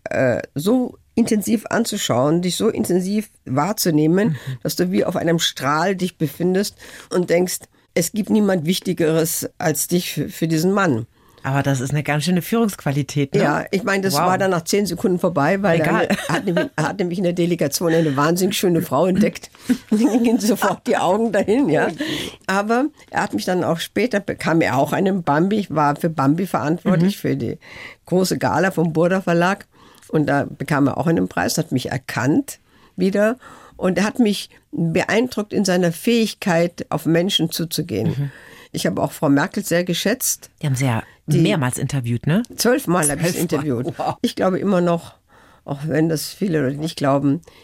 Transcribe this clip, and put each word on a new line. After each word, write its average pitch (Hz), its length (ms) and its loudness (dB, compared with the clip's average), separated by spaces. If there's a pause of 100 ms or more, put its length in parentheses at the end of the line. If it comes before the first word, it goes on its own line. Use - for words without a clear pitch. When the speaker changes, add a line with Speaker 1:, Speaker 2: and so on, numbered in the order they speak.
Speaker 1:
äh, 120 380 0 (140)
so 226 420 0 (180)
intensiv 220 540 2
anzuschauen, 170 720 0
dich 180 140 -2
so 208 140 0
intensiv 196 600 -2 (160)
wahrzunehmen, 165 840 2
Speaker 2:
Mhm. 156 60 -2 (280)
Speaker 1:
dass - 120 -4
du 180 160 -2
wie 202 140 2
auf 180 100 -2
einem 165 240 0
Strahl 156 560 -2
dich 180 220 -6
befindest 185 580 -2 (340)
und 180 200 0
denkst, 175 300 0 (340)
es 170 180 0
gibt 208 180 -4
niemand 196 360 2
Wichtigeres 165 920 0
als - 300 -2
dich 175 260 -2
für, 151 160 -4
für - 180 -4
diesen 160 240 2
Mann. 165 360 0 (340)
Speaker 2:
Aber 139 220 0
das 139 160 0
ist 131 120 -4
eine 151 120 0
ganz 147 220 -2
schöne 180 160 2
Führungsqualität, 147 920 -2
ne? - 80 2
Speaker 1:
Ja, 151 300 0
ich 196 120 -2
meine, 196 200 0
das 190 120 0
Speaker 2:
Wow. 147 60 2
Speaker 1:
war 180 160 2
dann 190 140 0
nach 165 140 0
zehn 208 200 0
Sekunden 180 340 0
vorbei, 180 440 2
weil 170 160 4
Speaker 2:
Egal. 180 300 2
Speaker 1:
er - 260 -2
hat 170 100 -4
nämlich, 202 300 0
hat 160 240 -2
nämlich 180 180 -2
in 196 60 -2
der 175 100 2
Delegation 170 600 0
eine 160 240 2
wahnsinnig 180 400 2
schöne 175 240 2
Frau 143 260 0
entdeckt. 185 420 0 (200)
<laughs> - 200 -2
Dann 233 340 4
gingen 233 160 4
sofort 202 460 0
die 240 120 2
Augen 208 340 2
dahin, 214 380 2
ja. 156 180 2 (600)
Aber 214 400 0 (220)
er - 140 -2
hat 208 100 -4
mich - 120 -4
dann 180 180 0
auch 160 160 0
später, - 400 -2
bekam - 400 0
er 123 180 2
auch 139 140 0
einen 190 320 0
Bambi. 180 360 2
Ich 190 140 -6
war 147 220 2
für 165 140 -2
Bambi 156 360 2
verantwortlich, 175 720 0
Speaker 2:
Mhm. - 40 -14
Speaker 1:
für 135 180 -2
die 113 200 -4 (480)
große 180 320 0
Gala 135 340 0
vom 165 200 0
Burda 175 300 2
Verlag. 175 440 0 (440)
Und 151 160 0
da 143 180 0
bekam - 440 0
er - 100 -2
auch 147 100 -2
einen 180 220 2
Preis, - 280 -2
hat - 140 -4
mich 127 180 -2
erkannt 131 720 -2 (380)
wieder. 202 400 2 (400)
Und 170 200 0
er 185 60 2
hat 208 160 0
mich 208 300 0 (240)
beeindruckt 208 800 -2
in 208 100 0
seiner 180 300 2
Fähigkeit, 202 960 0
auf - 160 -6
Menschen 165 440 2
zuzugehen. - 600 -4
Speaker 2:
Mhm. 139 220 -4 (400)
Speaker 1:
Ich - 140 -4
habe - 160 -2
auch - 120 -2
Frau 156 160 0
Merkel 151 340 2
sehr 170 200 0
geschätzt. 190 680 -2 (120)
Speaker 2:
Die 151 60 -2
haben 131 80 0
Sie 127 100 0
ja 117 160 0 (240)
Speaker 1:
Die 147 140 2
Speaker 2:
mehrmals 156 400 2
interviewt, 120 480 -2
ne? 185 160 2 (120)
Speaker 1:
Zwölf 254 300 0
Mal 165 240 2
habe 143 120 -4
ich - 80 0
sie 160 180 -2
Speaker 2:
Zwölf - 40 -12
Mal. 160 60 2 (100)
Speaker 1:
interviewt. 127 300 -4
Speaker 2:
Wow. - 240 -4
Speaker 1:
Ich - 140 -2
glaube 185 240 0
immer 190 220 0
noch, 170 320 -2 (520)
auch 143 220 -8
wenn 156 200 2
das 160 220 -2
viele 160 320 -2
Leute 139 160 -2
nicht 160 200 -6
glauben, 143 440 2 (220)